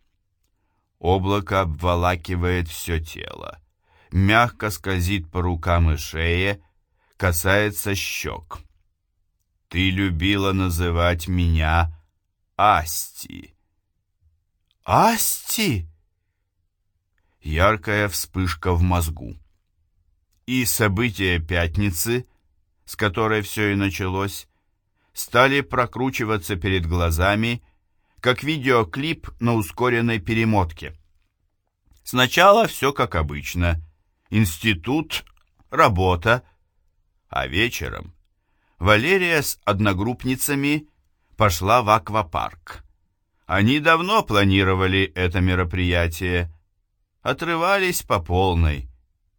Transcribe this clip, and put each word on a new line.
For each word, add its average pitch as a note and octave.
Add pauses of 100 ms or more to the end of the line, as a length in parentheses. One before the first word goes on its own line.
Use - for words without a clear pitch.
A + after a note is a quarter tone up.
(1000)
Облако F#2+
обволакивает F2
всё E2
тело, G1+ (520)
мягко A2
скользит F#2
по F2+
рукам E2+
и D2+
шее, F2 (540)
касается G2
щёк. - (1080)
«Ты F#2
любила G2
называть F2
меня E2 (640)
Асти». - (1400)
«Асти?» F#3 (1600)
Яркая G#2
вспышка F#2
в E2+
мозгу. D#2+ (1080)
И B2+
события G2+
пятницы, F2+ (600)
с -
которой A2
всё G#2
и -
началось, F#2+ (640)
стали C3+
прокручиваться A#2
перед F#2
глазами, F#2 (580)
как B2
видеоклип C3+ (120)
на A#2+
ускоренной A#2
перемотке. G#2 (1040)
Сначала F3+
всё C#3
как B2+
обычно. D#2+ (480)
Институт, A2 (420)
работа. G2+ (840)
А C2
вечером D#2 (640)
Валерия D3+
с -
одногруппницами B2+ (480)
пошла G#2+
в G#2
аквапарк. G#2 (600)
Они G#2+
давно E3+
планировали F#2+
это F#2
мероприятие. F2 (720)
Отрывались E3+
по G#2
полной. E2 (500)